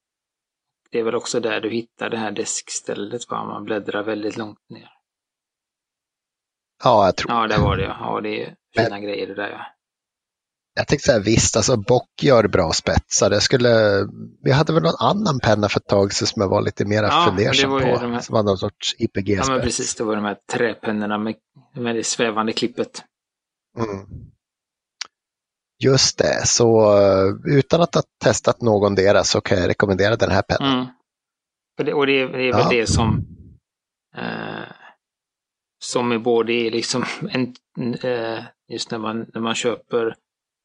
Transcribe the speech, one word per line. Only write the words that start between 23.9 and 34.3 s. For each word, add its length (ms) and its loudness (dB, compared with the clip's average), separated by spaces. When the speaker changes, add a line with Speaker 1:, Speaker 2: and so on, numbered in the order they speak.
Speaker 2:
Just 360 2
det, 280 0
så, 560 6
eh, 320 4
utan 260 2
att 120 -2
ha 80 2
testat 360 2
någon 340 4
deras 360 4
så 100 2
kan 180 0
jag 100 0
rekommendera 480 2
den 140 0
här 120 2
pennan. 360 0
Speaker 1:
Mm. 80 -4
Och 60 -2
det, 100 -2
och 120 2
det 140 2
är, 80 -2
det 200 -2
är 40 0
väl 100 2
Speaker 2:
Ja. 80 2
Speaker 1:
det 160 2
som, 400 0
eh, 560 -10